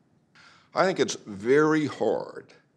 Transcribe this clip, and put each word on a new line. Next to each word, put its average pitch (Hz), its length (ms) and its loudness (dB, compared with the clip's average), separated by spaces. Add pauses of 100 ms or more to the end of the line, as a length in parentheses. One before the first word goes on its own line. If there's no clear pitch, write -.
(760)
I 156 100 2
think 185 140 0
it's 120 180 0 (100)
very 143 600 2
hard - 640 -4 (240)